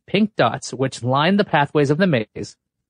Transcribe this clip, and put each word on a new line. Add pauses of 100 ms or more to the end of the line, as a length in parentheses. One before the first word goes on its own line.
pink
dots
which
line
the
pathways
of
the
maze, (340)